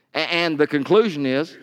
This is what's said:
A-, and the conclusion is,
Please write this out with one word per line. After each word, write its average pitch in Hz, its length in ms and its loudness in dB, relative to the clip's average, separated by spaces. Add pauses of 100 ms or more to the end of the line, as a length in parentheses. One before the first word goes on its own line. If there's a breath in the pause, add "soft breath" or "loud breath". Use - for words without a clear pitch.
(140)
A-, 135 40 -4
and 160 400 0
the 147 80 2
conclusion 151 580 0
is, 135 380 -2